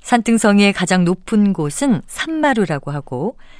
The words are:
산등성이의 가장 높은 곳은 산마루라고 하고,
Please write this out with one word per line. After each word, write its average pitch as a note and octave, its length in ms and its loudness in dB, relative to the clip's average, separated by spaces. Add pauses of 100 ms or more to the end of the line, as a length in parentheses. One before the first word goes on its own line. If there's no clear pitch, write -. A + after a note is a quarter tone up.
산등성이의 G#3 720 2
가장 F#3 300 0
높은 G3 480 0
곳은 F3 540 -2
산마루라고 A#3 840 -2
하고, C#3+ 440 -8 (240)